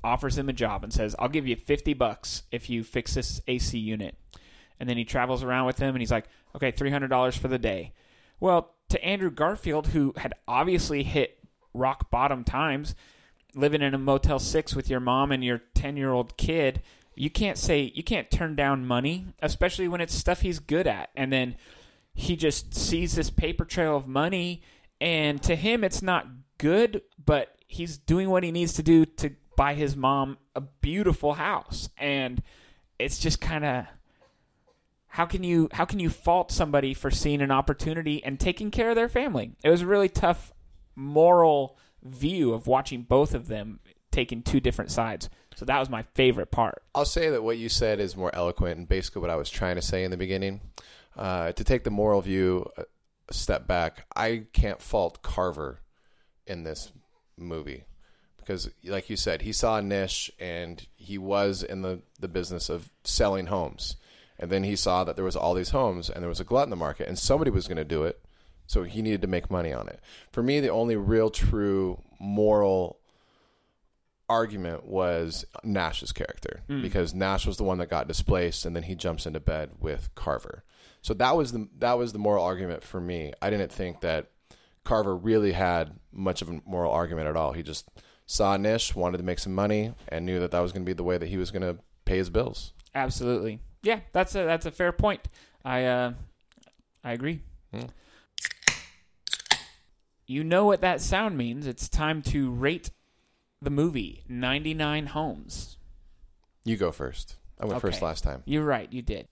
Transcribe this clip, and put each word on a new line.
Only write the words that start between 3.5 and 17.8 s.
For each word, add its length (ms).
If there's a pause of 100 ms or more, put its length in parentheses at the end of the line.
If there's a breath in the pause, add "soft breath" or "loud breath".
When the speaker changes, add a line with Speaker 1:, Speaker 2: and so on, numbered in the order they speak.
Speaker 1:
C 200
unit." 360 (640 loud breath)
And 100
then 80
he 80
travels 380
around 220
with 140
him, 160
and 60
he's 100
like, 140 (300 soft breath)
"Okay, 160
three 200
hundred 180
dollars 280
for 100
the 120
day." 340 (460 soft breath)
Well, 340 (160)
to 140
Andrew 280
Garfield, 560
who 300
had 160 (140)
obviously 560
hit 360 (340)
rock 380
bottom 320
times, 500 (640 soft breath)
living 260
in 120
a 40
Motel 420
six 360
with 140
your 100
mom 320
and 120
your 180 (140)
ten-year-old 640
kid, 440 (340 soft breath)
you 140
can't 280
say, 380